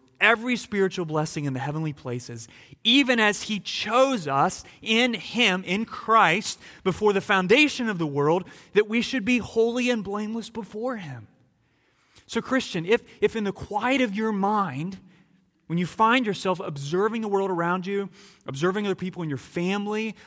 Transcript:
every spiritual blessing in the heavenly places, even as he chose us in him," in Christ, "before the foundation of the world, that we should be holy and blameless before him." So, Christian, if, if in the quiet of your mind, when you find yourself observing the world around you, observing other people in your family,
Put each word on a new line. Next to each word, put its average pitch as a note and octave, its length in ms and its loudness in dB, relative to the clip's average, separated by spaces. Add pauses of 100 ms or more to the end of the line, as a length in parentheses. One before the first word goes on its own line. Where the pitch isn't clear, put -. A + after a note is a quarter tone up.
(220)
every A3+ 340 2
spiritual F#3+ 500 -2
blessing D#3 380 -2
in C#3+ 80 -2
the C3 80 -4
heavenly D3+ 320 -4
places, B2 560 -10 (380)
even B3 340 4
as G#3 220 2
he G#3 180 -4
chose A3+ 720 0
us C#3+ 340 2 (180)
in A#3 320 2
him," F#3+ 520 0
in F#3 180 -2
Christ, G#3+ 720 2 (280)
"before G#3 260 2
the G3 80 2
foundation A3 720 4
of G3 80 -2
the E3 100 -2
world, D3 400 0 (240)
that G#3+ 160 4
we A3+ 140 0
should A#3 240 -4
be B3 140 2
holy A#3 500 0
and A3+ 160 -2
blameless G#3+ 440 -8
before A3+ 460 -8
him." C3+ 320 -12 (1000)
So, A#3 120 -2
Christian, G#3 440 -2
if, A3+ 200 2 (160)
if G#3+ 160 0
in G#3+ 80 -2
the G3 80 -2
quiet B3 480 -2
of A3 120 0
your A3 200 -2
mind, F#3+ 640 -2 (680)
when E3 100 -2
you F3+ 80 2
find A3+ 400 2
yourself F#3 340 -2
observing F#3+ 640 -2
the G#3+ 80 -4
world G3 200 0
around F3 380 0
you, G3+ 220 -4 (360)
observing F3+ 400 -2
other F#3+ 100 0
people F3+ 280 -8
in D#3 60 -4
your C#3 80 -4
family, G3+ 760 -4 (140)